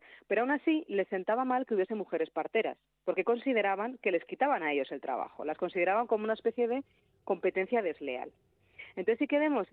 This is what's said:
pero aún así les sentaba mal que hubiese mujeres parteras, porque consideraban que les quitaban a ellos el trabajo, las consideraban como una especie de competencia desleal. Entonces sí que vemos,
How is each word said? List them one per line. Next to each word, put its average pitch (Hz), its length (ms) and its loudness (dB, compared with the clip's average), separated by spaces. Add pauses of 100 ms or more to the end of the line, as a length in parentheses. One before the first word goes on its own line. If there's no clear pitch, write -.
(280)
pero 202 140 2
aún 254 100 0
así 311 360 2
les 196 200 0
sentaba 208 360 0
mal 254 220 0
que - 80 -4
hubiese 196 220 2
mujeres 170 340 -2
parteras, 160 480 -2 (260)
porque 180 200 0
consideraban 226 760 0
que - 140 -2
les 170 140 2
quitaban 254 360 0
a 151 100 0
ellos 143 200 0
el 143 100 -8
trabajo, - 420 -6
las 156 140 -4
consideraban 185 480 0
como 214 180 0
una 220 120 0
especie 233 320 0
de 254 160 -2 (400)
competencia 190 580 0
desleal. 143 500 -6 (580)
Entonces 220 280 0
sí 285 100 0
que 294 120 2
vemos, 294 340 2